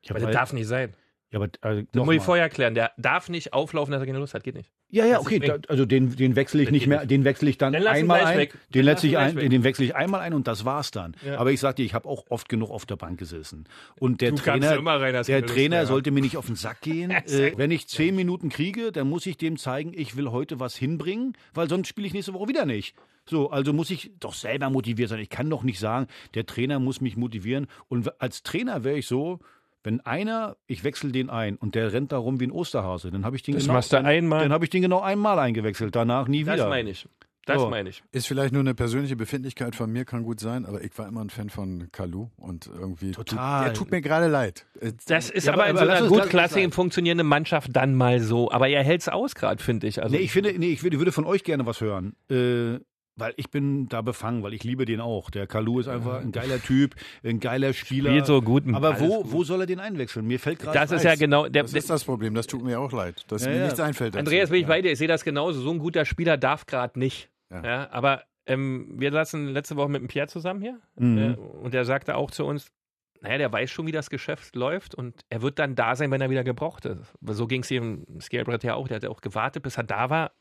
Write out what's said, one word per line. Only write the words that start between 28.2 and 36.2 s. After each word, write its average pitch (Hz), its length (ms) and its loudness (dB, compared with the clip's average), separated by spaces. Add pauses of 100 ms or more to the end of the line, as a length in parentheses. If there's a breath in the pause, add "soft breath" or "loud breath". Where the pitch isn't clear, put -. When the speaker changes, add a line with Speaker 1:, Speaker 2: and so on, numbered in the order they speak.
Speaker 1:
Trainer 202 420 -4
wär 139 100 0
ich 143 100 -4
so, 160 340 -2 (440 soft breath)
wenn 110 180 -2
einer, 208 640 -4
ich - 180 -8
wechsel 143 300 -4
den 127 160 -2
ein 110 280 -2
und 107 180 -6
der 113 180 0
rennt 135 180 -2
da 143 60 -2
rum 127 240 -2
wie 127 60 0
ein 135 40 -4
Osterhase, 98 600 -4
dann 98 140 -4
hab 127 100 -4
ich 123 80 -10
den 143 100 -2
Speaker 2:
Das 135 100 0
Speaker 1:
genau, 139 120 4
Speaker 2:
machst 120 180 2
du - 40 6
Speaker 1:
dann, 135 80 4
Speaker 2:
einmal. 156 380 4
Speaker 1:
dann 143 80 4
hab 160 120 4
ich 156 60 0
den 185 120 2
genau 185 200 4
einmal 202 380 2
eingewechselt, 110 560 0
danach 120 320 2